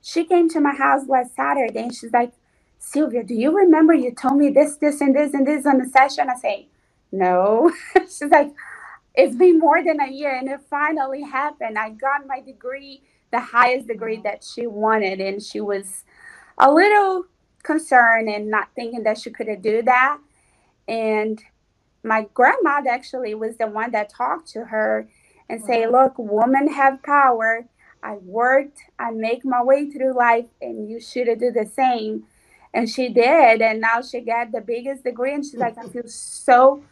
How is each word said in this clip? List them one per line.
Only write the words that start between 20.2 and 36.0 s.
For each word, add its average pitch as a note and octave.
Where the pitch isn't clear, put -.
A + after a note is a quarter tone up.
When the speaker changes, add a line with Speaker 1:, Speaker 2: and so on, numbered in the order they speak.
Speaker 1:
And A3
my A3
grandmother C#4+
actually A#3+
was A3
the A3+
one A3
that G#3
talked C4
to A#3
her A3
and A#3
say, A#3
Speaker 2:
Wow. B3+
Speaker 1:
"Look, C4
women B3
have C4+
power. A#3+
I G#3+
worked, A#3+
I A#3
make A3+
my B3
way C#4+
through C4
life, A#3+
and G#3+
you A#3
should A#3+
do A#3+
the A3+
same." A3
And A3+
she B3+
did, A#3+
and A3
now A3+
she B3+
got A#3
the A3+
biggest A#3+
degree, B3
and C#4+
she's A#3
like, A#3
"I A#3
feel A#3+